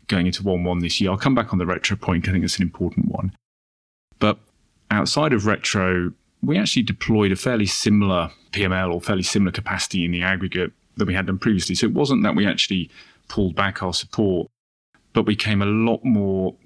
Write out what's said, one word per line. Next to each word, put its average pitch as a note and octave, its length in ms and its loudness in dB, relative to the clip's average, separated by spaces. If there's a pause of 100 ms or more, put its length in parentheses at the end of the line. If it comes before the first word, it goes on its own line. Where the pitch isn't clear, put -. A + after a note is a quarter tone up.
going F2+ 200 2
into F2+ 160 -2
one F#2 200 0
one F2+ 160 0
this E2+ 220 -2
year, G2 80 2
I'll F#2+ 80 0
come C3+ 160 2
back A2+ 180 0
on G2 60 2
the F2+ 80 0
retro F2+ 320 -2
point, F2 260 0
'cause F#2+ 60 -2
I F#2+ 40 0
think F2+ 100 0
that's F2+ 140 -2
an F#2+ 60 0
important - 440 -2
one. - 240 -4 (880)
But G#2+ 200 0 (500)
outside C#3 440 0
of G#2 120 0
retro, F#2 680 0 (280)
we D3 160 0
actually F#3 260 0
deployed G#2 500 2
a - 20 0
fairly A2 300 0
similar G2 640 2 (220)
P G#2 100 0
M F#2 80 2
L F#2 220 0
or F2 80 -4
fairly F#2+ 220 0
similar G2 280 0
capacity F#2+ 540 -4
in F2 60 -2
the F2 100 -2
aggregate F#2 500 -2 (240)
than G#2 120 0
we F#2 60 -2
had F#2+ 120 -2
done G2 140 -2
previously. A2 360 0
So A#2 120 2
it - 60 0
wasn't C#3 300 2
that G2 120 2
we G2 100 4
actually F#2 440 -2 (380)
pulled F#2 280 -2
back G2 280 -2
our F#2+ 100 -2
support, F#2+ 560 0 (600)
but A#2+ 140 0
we G#2+ 80 2
became G#2+ 280 0
a G2+ 40 2
lot A2+ 400 2
more G2 500 2 (100)